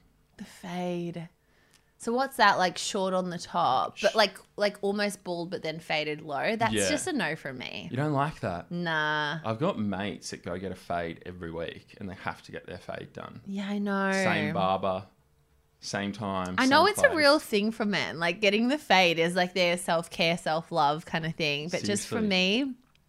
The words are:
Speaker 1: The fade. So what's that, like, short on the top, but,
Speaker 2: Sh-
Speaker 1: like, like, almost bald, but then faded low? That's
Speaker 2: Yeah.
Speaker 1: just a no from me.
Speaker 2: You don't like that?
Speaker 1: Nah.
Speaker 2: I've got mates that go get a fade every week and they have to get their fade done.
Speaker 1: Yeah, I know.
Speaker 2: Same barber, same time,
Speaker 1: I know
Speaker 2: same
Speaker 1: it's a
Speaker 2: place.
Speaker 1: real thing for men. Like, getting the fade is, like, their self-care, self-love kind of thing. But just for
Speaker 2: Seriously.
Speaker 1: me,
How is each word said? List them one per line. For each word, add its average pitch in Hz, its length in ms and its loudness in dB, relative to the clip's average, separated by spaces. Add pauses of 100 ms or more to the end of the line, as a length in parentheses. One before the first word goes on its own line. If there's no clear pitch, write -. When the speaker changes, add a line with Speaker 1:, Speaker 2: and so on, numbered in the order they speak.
(380)
Speaker 1:
The 208 80 -14
fade. 175 840 -6 (720)
So - 140 -4
what's 262 240 0
that, 202 220 8
like, 180 200 2
short 190 360 -2
on 185 160 0
the 170 80 -6
top, 131 640 0
but, 208 100 4
Speaker 2:
Sh- - 40 -6
Speaker 1:
like, 208 220 4 (200)
like, 202 240 0
almost 202 420 -2
bald, 170 260 -6
but 165 140 -6
then 160 160 -6
faded 151 420 -2
low? 151 360 -2
That's 220 160 2
Speaker 2:
Yeah. 202 160 2
Speaker 1:
just 285 180 -2
a 370 60 -2
no 160 240 -2
from 131 200 -10
me. - 320 -10
Speaker 2:
You 123 60 -6
don't 151 160 0
like 143 300 -2
that? 87 280 -6
Speaker 1:
Nah. 151 760 -2
Speaker 2:
I've 110 140 -2
got 151 200 0
mates 98 520 -4
that - 120 -10
go 90 140 -6
get 92 160 -6
a - 20 -10
fade 85 500 -6
every 87 240 -10
week - 500 -8
and 98 100 -8
they 92 60 -10
have - 280 -8
to - 80 -18
get - 160 -12
their 90 100 -10
fade - 360 -12
done. - 320 -12
Speaker 1:
Yeah, 196 240 -6
I 208 80 -2
know. 196 340 0
Speaker 2:
Same 175 420 2
barber, 95 520 0 (720)
same 101 320 -4
time, 95 460 -4
Speaker 1:
I 254 80 2
know 277 200 6
Speaker 2:
same 415 60 4
Speaker 1:
it's 415 80 -6
a - 40 6
Speaker 2:
place. 508 140 4
Speaker 1:
real 294 220 6
thing 214 320 0
for 226 140 -4
men. 147 340 -2
Like, 175 220 0
getting 214 260 4
the 285 100 2
fade 185 400 4
is, 165 180 2
like, 180 180 2
their 175 240 2
self-care, 170 600 0
self-love 160 680 0
kind 160 200 -4
of 160 100 -4
thing. 151 340 -2
But - 160 -4
just 202 220 -2
for 220 80 -4
Speaker 2:
Seriously. 202 500 2
Speaker 1:
me, 262 80 -4 (360)